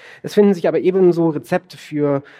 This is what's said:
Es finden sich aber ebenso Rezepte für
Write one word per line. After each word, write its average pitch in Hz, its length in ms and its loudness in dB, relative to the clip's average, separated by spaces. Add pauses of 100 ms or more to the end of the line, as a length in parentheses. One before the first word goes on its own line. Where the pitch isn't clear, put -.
(240)
Es - 100 -12
finden 202 220 4
sich 175 120 -4
aber 156 120 -2
ebenso 175 500 2
Rezepte 147 480 -6
für 143 460 -4 (160)